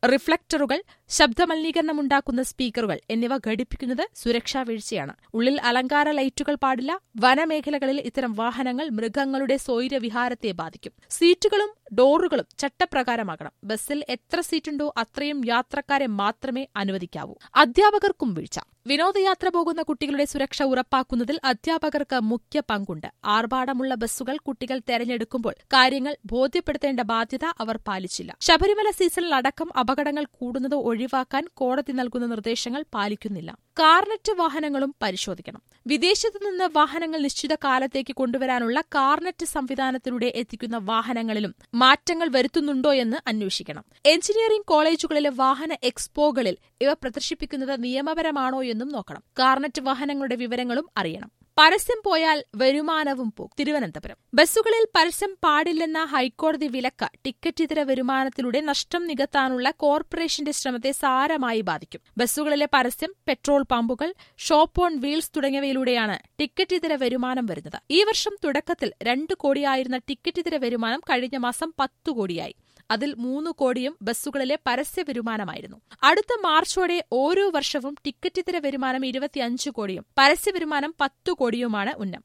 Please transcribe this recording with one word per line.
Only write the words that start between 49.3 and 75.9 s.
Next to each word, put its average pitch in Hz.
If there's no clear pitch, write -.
കാർനെറ്റ് 269
വാഹനങ്ങളുടെ 269
വിവരങ്ങളും 247
അറിയണം. 180
പരസ്യം 370
പോയാൽ 320
വരുമാനവും 277
പോകും. -
തിരുവനന്തപുരം. 285
ബസ്സുകളിൽ 440
പരസ്യം 349
പാടില്ലെന്ന 320
ഹൈക്കോടതി 285
വിലക്ക് 254
ടിക്കറ്റ് -
ഇതര 311
വരുമാനത്തിലൂടെ 262
നഷ്ടം 311
നികത്താനുള്ള 269
കോർപ്പറേഷന്റെ 302
ശ്രമത്തെ 262
സാരമായി 262
ബാധിക്കും. 175
ബസ്സുകളിലെ 294
പരസ്യം, 269
പെട്രോൾ 285
പമ്പുകൾ, 240
ഷോപ്പ് 320
on 330
വീൽസ് 294
തുടങ്ങിയവയിലൂടെയാണ് 262
ടിക്കറ്റ് 359
ഇതര 320
വരുമാനം 254
വരുന്നത്. 156
ഈ 359
വർഷം 427
തുടക്കത്തിൽ 294
രണ്ട് 262
കോടിയായിരുന്ന 269
ടിക്കറ്റ് -
ഇതര 330
വരുമാനം 240
കഴിഞ്ഞ 254
മാസം 247
പത്ത് -
കോടിയായി. 185
അതിൽ 226
മൂന്ന് 269
കോടിയും 262
ബസ്സുകളിലെ 254
പരസ്യ 262
വരുമാനമായിരുന്നു. 220